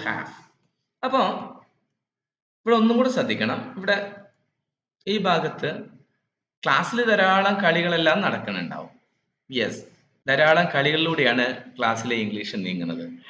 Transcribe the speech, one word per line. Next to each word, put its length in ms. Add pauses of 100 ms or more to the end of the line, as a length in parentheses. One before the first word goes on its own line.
have. 260 (760)
അപ്പൊ 140 (1400)
ഇവിടെ 200
ഒന്നും 180
കൂടെ 160
ശ്രദ്ധിക്കണം. 460 (160)
ഇവിടെ 200 (1160)
ഈ 20 (100)
ഭാഗത്ത് 440 (960)
ക്ലാസ്സിൽ 360 (100)
ധാരാളം 540
കളികളെല്ലാം 600
നടക്കുന്നുണ്ടാവും. 640 (680)
യെസ്, 240 (480)
ധാരാളം 360 (100)
കളികളിലൂടെയാണ് 680 (320)
ക്ലാസ്സിലെ 460
ഇംഗ്ലീഷ് 420
നീങ്ങുന്നത്. 380 (260)